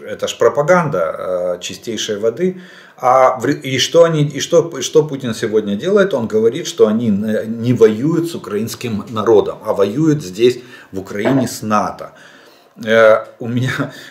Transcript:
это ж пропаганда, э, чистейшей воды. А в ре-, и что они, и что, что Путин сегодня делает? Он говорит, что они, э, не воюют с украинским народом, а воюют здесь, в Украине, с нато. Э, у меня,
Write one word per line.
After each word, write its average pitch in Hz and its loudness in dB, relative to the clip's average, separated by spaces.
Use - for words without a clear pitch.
это 104 -8
ж - -8
пропаганда, 92 0
э, - -12
чистейшей 104 -8
воды. 175 -2
А 127 4
в 117 -6
ре-, 143 0
и 131 -6
что 165 6
они, 160 2
и 147 -6
что, 139 0
что 151 2
Путин 135 -6
сегодня 104 -2
делает? 185 0
Он 117 -2
говорит, 113 0
что 110 4
они, 113 0
э, 107 -2
не 117 -2
воюют 117 2
с - -10
украинским 104 -6
народом, 101 2
а 107 0
воюют 127 0
здесь, 113 0
в 95 -10
Украине, 113 -2
с - -10
нато. 107 -2
Э, 110 6
у 120 -10
меня, 123 -4